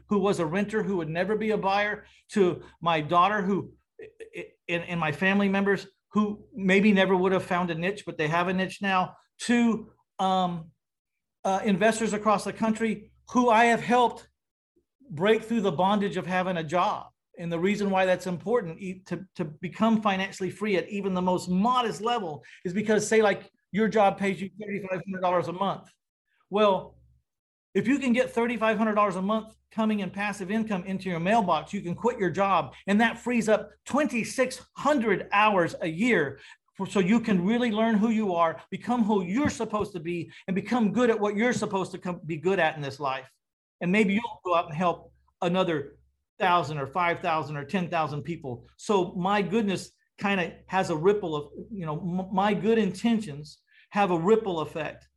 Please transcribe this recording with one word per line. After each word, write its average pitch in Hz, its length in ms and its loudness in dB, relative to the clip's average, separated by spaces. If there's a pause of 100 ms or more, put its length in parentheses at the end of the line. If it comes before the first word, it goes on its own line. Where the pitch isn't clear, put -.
who 208 100 2
was 190 200 2
a 170 80 0
renter, 202 360 -2
who 185 160 -2
would 160 100 -4
never 185 260 -2
be 214 180 -2
a 202 60 0
buyer, 208 460 -2 (280)
to 180 300 2 (200)
my 165 180 2
daughter 175 420 4
who, 180 300 -2 (960)
and, 170 160 -2
and 170 160 -6
my 156 120 0
family 196 360 2
members 196 380 0 (260)
who 208 320 -2 (100)
maybe 196 380 4
never 190 240 4
would 185 160 2
have 185 120 0
found 180 260 -2
a 165 40 -4
niche, 175 300 -4
but - 140 -10
they 151 100 0
have 175 200 0
a 190 40 0
niche 185 300 -4
now, 190 340 0 (240)
to, 233 500 2 (280)
um, 180 520 0 (720)
uh, 190 200 0
investors 214 480 2
across 208 320 0
the 196 80 -6
country 220 580 -2 (200)
who 247 180 2
I 226 180 6
have 233 140 4
helped 233 480 0 (800)
break 214 360 0
through 233 180 0
the 196 100 2
bondage 190 440 2
of 170 100 -4
having 185 320 -2
a 165 60 -4
job. 175 420 -2 (320)
And 170 120 -8
the 170 80 -2
reason 202 320 0
why 190 140 2
that's 185 220 0
important 180 540 -4
e-, 185 260 -12
to, 175 180 -8 (120)
to 175 80 -6
become 214 580 0
financially 190 480 -2
free 208 260 -2
at 165 120 -2
even 196 260 -4
the 180 80 -2
most 185 260 0
modest 202 540 0
level 208 400 -4 (220)
is 175 100 -6
because, 208 320 2
say, 220 160 4
like, - 280 0 (200)
your 220 160 2
job 208 320 4
pays 196 220 -2
you 190 100 -10 (100)
thirty-five 196 460 -8
hundred 185 160 -8
dollars 180 240 2
a 170 60 -6
month. 185 360 -4 (600)
Well, 196 460 2 (760)
if 190 140 0
you 269 140 2
can 262 120 0
get 247 200 2
thirty-five 226 440 0
hundred 214 200 0
dollars 208 200 2
a 185 60 -4
month 220 320 -2 (160)
coming 214 300 -2
in 180 100 -6
passive 196 400 -6
income 214 340 -2
into 190 240 -6
your 170 120 -2
mailbox, 180 520 0
you 202 80 -6
can 170 140 -6
quit 247 240 -2
your 185 120 0
job. 175 440 0 (140)
And 202 120 4
that 226 160 2
frees 233 320 -2
up 208 220 2 (160)
twenty-six 254 760 -2 (160)
hundred 240 560 0
hours 202 480 2
a 185 80 -4
year 165 520 0 (360)
for, 190 100 -6
so 208 140 0
you 190 180 4
can 208 260 0
really 240 280 2
learn 220 240 2
who 214 140 2
you 214 260 0
are, 165 340 0
become 226 320 -2
who 196 220 2
you're 240 260 0
supposed 208 420 -4
to 180 60 -8
be, 165 320 -6 (160)
and 185 80 -2
become 202 380 0
good 233 180 4
at 220 80 2
what 208 160 0
you're 233 180 2
supposed 190 380 -4
to 180 80 -12
come, 180 260 -8
be 160 120 -6
good 180 240 0
at 156 160 2
in 151 40 -10
this 139 200 -8
life. 131 280 -6 (520)
And 175 100 -2
maybe 196 240 2
you'll - 300 -6
go 175 100 0
out 175 120 2
and 160 100 -12
help 170 360 -2 (300)
another 175 540 0 (420)
thousand 175 400 2
or 135 80 -4
five 170 320 0
thousand 156 380 -2
or 143 80 -8
ten 175 240 -4
thousand 151 340 -4
people. 139 420 -10 (120)
So 190 400 0
my 202 260 2
goodness 196 480 -2 (280)
kinda 190 340 0 (140)
has 185 240 0
a 165 60 0
ripple 185 380 2
of, 147 140 -6 (200)
you 196 160 -10
know, 160 140 -6
m-, 185 340 -6
my 202 220 2
good 208 240 2
intentions 190 800 -2 (320)
have 196 220 0
a 175 60 2
ripple 196 420 2
effect 147 560 -8